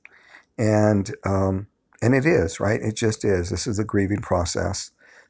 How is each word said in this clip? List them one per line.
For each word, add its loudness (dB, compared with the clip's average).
And, 2
um, 0
and 4
it 2
is, 2
right? 0
It -4
just -2
is. 0
This -6
is -4
a -2
grieving 0
process, -4